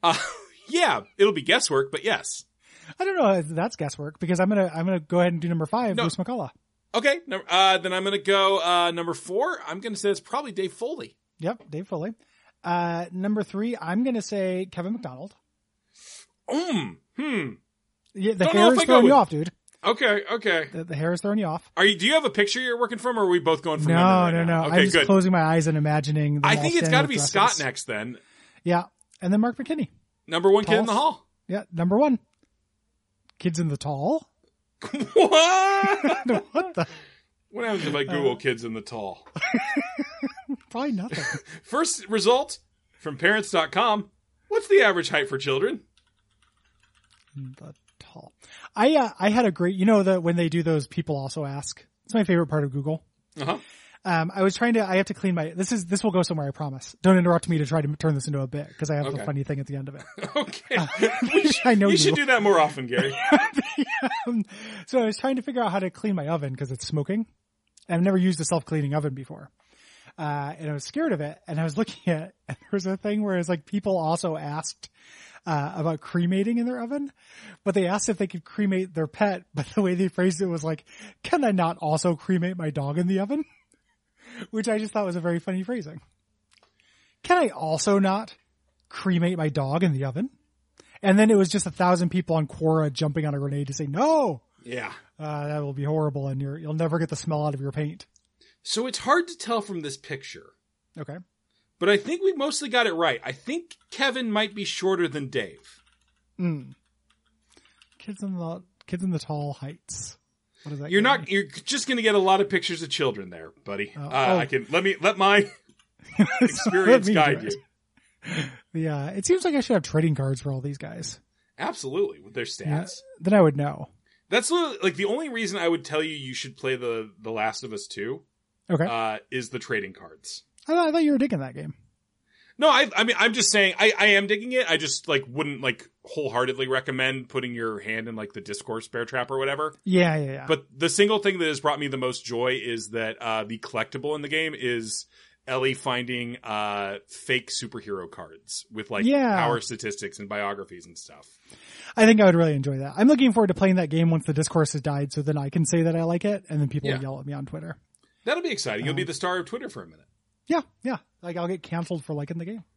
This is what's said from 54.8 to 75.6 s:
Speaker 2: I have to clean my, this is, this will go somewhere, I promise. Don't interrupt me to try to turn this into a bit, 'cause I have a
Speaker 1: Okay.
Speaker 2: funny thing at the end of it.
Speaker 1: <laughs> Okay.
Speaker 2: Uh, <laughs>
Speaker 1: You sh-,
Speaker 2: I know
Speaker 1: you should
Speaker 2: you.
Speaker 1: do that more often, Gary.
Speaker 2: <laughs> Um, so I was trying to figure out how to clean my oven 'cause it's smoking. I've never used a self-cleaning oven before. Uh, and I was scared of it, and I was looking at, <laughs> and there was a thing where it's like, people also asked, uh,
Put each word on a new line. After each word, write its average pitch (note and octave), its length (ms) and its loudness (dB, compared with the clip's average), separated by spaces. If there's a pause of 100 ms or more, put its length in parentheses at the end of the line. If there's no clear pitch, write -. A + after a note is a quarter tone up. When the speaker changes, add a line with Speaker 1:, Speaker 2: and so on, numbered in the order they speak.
Speaker 2:
I F#3 80 2
have F#3+ 100 2
to G3+ 80 -6
clean F#3 200 0
my, D#3+ 200 -2
this F#3 180 -2
is, G#3 140 -2
this F#3 160 0
will A3 80 2
go F3+ 120 4
somewhere, D#3 260 -2
I C#3 40 -6
promise. C#3 500 -10
Don't F#3 160 8
interrupt E3+ 300 4
me E3 100 2
to D3 80 0
try D#3 160 0
to D3 140 -2
turn D#3+ 180 0
this C#3 120 -4
into C#3+ 140 -4
a C3+ 60 -4
bit, C#3+ 200 -10 (120)
'cause D#3 120 -4
I D3+ 60 0
have C#3+ 100 -2
a C#3 40 -4
Speaker 1:
Okay. C3 160 -8
Speaker 2:
funny C#3 180 -4
thing C#3 160 -6
at C3+ 60 -8
the C#3 100 -10
end C3+ 120 -10
of C#3 80 -16
it. - 60 -18 (160)
Speaker 1:
<laughs> - 180 -6
Okay. - 400 -4
Speaker 2:
Uh, E3+ 100 0 (120)
<laughs> - 240 0 (120)
Speaker 1:
You D#4+ 180 4
sh-, - 140 -2
Speaker 2:
I B3 80 6
know G3+ 160 6
Speaker 1:
you G3 80 6
should A#3 180 4
Speaker 2:
you. D4 80 2
Speaker 1:
do - 20 -4
that B3 160 4
more G3 160 6
often, C#3 280 2
Gary. C3+ 340 0
Speaker 2:
<laughs> - 60 -2 (1000)
Um, A#3 180 -2 (420)
so C4 140 0
I A3+ 40 0
was A3 140 -2
trying C4+ 180 -2
to B3 60 -4
figure B3 200 -4
out G#3 100 0
how G3 60 0
to F#3 120 -2
clean G3+ 240 -4
my D3+ 140 -4
oven C#3+ 280 -2
'cause C3+ 160 -6
it's - 140 -12
smoking. F#3+ 400 -2 (600)
I've E3+ 140 0
never F#3+ 140 4
used F3+ 240 2
a D#3+ 40 -4
self-cleaning D3 500 -2
oven D3 200 -2
before. C3+ 360 -16 (680)
Uh, D3 400 -4
and D#3+ 120 -8
I - 20 -4
was C#3+ 120 -8
scared D4+ 280 -2
of D#3 80 -2
it, D3 260 -8
and D#3+ 140 -4
I D#3+ 40 0
was D3+ 120 -4
looking - 360 -2
at, D#3+ 280 -6
<laughs> - 80 -20
and - 100 -8
there - 140 -20
was F#3+ 140 -2
a F#3+ 100 -2
thing G#3 260 -4
where G3 160 0
it's E3+ 100 -2
like, E3+ 180 -4
people G3 320 -2
also D#3+ 380 -2
asked, D3+ 520 -10 (580)
uh, D3+ 300 0